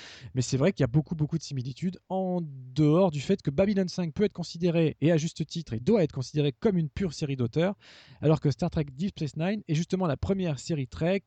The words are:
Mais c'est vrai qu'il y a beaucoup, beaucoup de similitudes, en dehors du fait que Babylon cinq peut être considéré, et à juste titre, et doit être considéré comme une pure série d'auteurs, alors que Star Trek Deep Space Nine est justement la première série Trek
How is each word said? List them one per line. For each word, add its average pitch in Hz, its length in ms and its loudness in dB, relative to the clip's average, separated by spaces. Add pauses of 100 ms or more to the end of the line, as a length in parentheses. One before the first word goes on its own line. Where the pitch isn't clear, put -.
(340)
Mais 127 80 0
c'est - 140 -2
vrai 160 160 4
qu'il - 100 0
y - 20 2
a 123 40 2
beaucoup, 151 260 0
beaucoup 151 240 -2
de - 40 -18
similitudes, 139 560 -6 (100)
en 185 320 -2 (340)
dehors 156 360 6
du 147 100 -4
fait 190 220 0
que 151 80 -4
Babylon 190 380 2
cinq 170 260 -6
peut 208 100 0
être 202 80 0
considéré, 165 680 0
et 165 120 4
à 165 40 6
juste 156 300 -2
titre, 147 280 -8
et 113 60 -4
doit 185 220 4
être 147 100 0
considéré 143 400 -2
comme 214 260 0
une 156 100 2
pure 185 240 -4
série 139 240 -4
d'auteurs, 156 380 0 (460)
alors 151 200 4
que 147 100 2
Star 170 200 -2
Trek 156 220 -2
Deep 170 180 -4
Space - 260 -6
Nine 190 320 -2
est 160 60 0
justement 185 320 0
la 139 100 0
première 185 420 -2
série 147 300 -4
Trek 185 380 -2